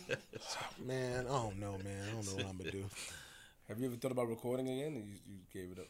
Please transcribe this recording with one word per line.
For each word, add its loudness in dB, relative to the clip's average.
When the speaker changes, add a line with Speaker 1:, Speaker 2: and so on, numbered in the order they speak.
Speaker 1:
<laughs> 4
Man, 2
I 2
don't 4
know, 0
man. -2
I 0
don't 0
know 0
what 0
I'm -2
gonna -2
do. 0
Speaker 2:
Have -4
you 4
ever 0
thought 2
about 6
recording 2
again, 2
and -2
you, -8
you -10
gave -4
it -8
up? -8